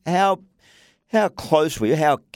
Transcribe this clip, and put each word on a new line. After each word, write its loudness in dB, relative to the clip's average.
how, 0
how 0
close -2
were 0
you? 2
How, 2